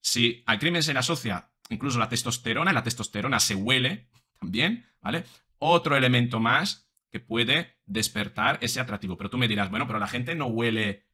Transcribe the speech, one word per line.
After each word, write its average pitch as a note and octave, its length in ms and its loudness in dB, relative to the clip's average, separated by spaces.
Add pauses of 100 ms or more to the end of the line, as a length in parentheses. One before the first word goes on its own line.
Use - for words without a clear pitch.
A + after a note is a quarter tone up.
Si A#2+ 460 0
al A2 120 2
crimen E3 240 2
se D3+ 100 0
le C#3 80 0
asocia B2+ 500 -4 (200)
incluso A#2+ 280 -2
la - 100 2
testosterona, C#3+ 640 0
la A#2 100 2
testosterona A#2 580 -2
se - 140 2
huele B2+ 540 0 (300)
también, E3 480 -2 (160)
¿vale? D#3+ 220 -4 (340)
Otro D#3 380 4
elemento B2 440 4
más D#3 480 0 (220)
que A2 100 -8
puede A#2 640 -2
despertar - 800 -2
ese A#2+ 180 -2
atractivo. G2+ 360 -6
Pero G2 140 -8
tú B2 80 -4
me B2 100 2
dirás, G#2 220 0
"Bueno, A2 160 -2
pero G#2+ 120 -4
la G2+ 80 -2
gente C3 280 -4
no D3+ 120 -2
huele A2 680 -2